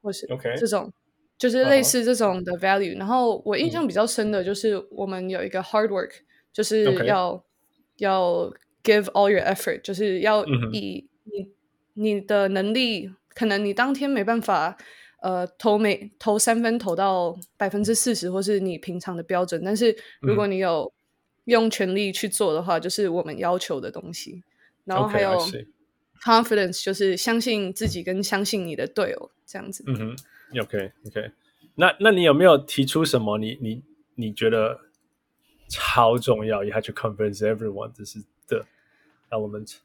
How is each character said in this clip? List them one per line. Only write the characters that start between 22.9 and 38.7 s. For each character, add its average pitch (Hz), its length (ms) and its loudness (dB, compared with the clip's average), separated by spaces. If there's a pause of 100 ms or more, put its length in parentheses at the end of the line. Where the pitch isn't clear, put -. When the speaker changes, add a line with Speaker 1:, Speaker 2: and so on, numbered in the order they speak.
Speaker 1:
我 170 160 -2
们 151 160 -8
要 180 180 0
求 165 220 -6
的 170 100 -8
东 170 240 -14
西。 - 300 -14 (400)
然 190 180 0
后 208 60 2
还 208 160 0
有 196 80 2
Speaker 2:
OK，I 180 180 0
see。 117 180 -10 (540)
Speaker 1:
confidence， 226 640 2
就 190 100 -2
是 190 240 0
相 233 240 0
信 208 320 -2
自 220 140 -4
己 170 160 -6
跟 185 180 -4
相 196 240 -2
信 190 220 -4
你 156 80 -8
的 127 100 -4
队 - 240 -2
友， - 220 -10 (160)
这 - 100 -18
样 - 140 -12
子。 - 160 -14
Speaker 2:
嗯 135 80 -2
哼， 110 200 -8 (460)
OK，OK。 107 680 -8 (420)
那， 170 260 2
那 214 120 6
你 185 100 4
有 165 100 8
没 147 120 6
有 175 120 10
提 139 300 0
出 156 180 0
什 135 160 2
么 107 200 -2
你， 110 200 -6
你， 117 220 -6 (320)
你 110 180 -6
觉 113 160 0
得 113 340 2 (840)
超 120 520 2
重 110 260 0
要， 104 180 -2
you 104 80 -4
have 113 140 -2
to 110 80 -10
convince 104 460 -4
everyone，this 107 760 -4
is 107 100 -16 (220)
the 110 200 -4 (640)